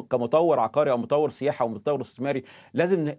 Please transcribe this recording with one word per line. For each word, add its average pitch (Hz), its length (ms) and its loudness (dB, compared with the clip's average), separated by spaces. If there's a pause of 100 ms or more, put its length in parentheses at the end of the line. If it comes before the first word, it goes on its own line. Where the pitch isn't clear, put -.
كمطور 131 500 2
عقاري 139 320 2
او 123 60 2
مطور 143 320 0
سياحه 131 340 -4
او 117 60 0
مطور 131 320 -2
استثماري 131 420 -6 (300)
لازم 175 260 2
ن-، 147 200 -4